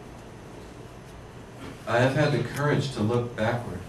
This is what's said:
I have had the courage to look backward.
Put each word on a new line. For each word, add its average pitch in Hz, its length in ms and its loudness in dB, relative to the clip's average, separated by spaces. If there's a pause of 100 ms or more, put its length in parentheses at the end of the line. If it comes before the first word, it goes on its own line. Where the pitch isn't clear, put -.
(1900)
I 117 120 4
have 131 160 6
had 151 160 6
the 117 120 4
courage - 500 2
to 110 80 0
look 117 340 2
backward. 110 540 0